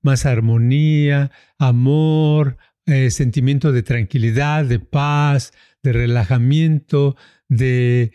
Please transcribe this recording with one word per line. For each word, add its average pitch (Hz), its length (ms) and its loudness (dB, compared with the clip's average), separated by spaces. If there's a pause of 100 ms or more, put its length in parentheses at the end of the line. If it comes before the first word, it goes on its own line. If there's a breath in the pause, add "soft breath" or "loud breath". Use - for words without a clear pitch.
más 135 240 0
armonía, 139 1040 0 (260 soft breath)
amor, 151 1000 0 (280 soft breath)
eh, 131 240 0
sentimiento 135 640 0
de 120 100 0
tranquilidad, 123 800 -2
de 120 160 -2
paz, 147 720 -2 (300 soft breath)
de 135 100 0
relajamiento, 135 1200 0 (320 soft breath)
de, 123 680 0